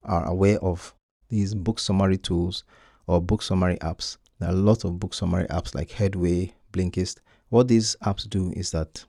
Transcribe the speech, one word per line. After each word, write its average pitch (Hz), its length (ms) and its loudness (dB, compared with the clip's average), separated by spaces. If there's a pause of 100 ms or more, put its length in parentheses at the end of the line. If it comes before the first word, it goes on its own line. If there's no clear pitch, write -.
are 87 240 -2
aware 98 340 2
of 90 340 -4 (340)
these 104 260 -2
book 104 240 -2
summary 95 380 2
tools 90 480 -2 (420)
or 90 140 2
book 104 220 0
summary 90 360 0
apps. - 380 -8 (220)
There 87 100 -4
are 90 60 0
lots 104 300 4
of 87 140 -2
book 92 140 -6
summary 87 360 0
apps - 260 -4
like 76 160 -6
Headway, 90 640 0 (180)
Blinkist. 92 460 -2 (320)
What 123 180 6
these 113 260 4 (100)
apps 101 240 -2
do 92 280 -2
is - 140 -6
that - 380 -6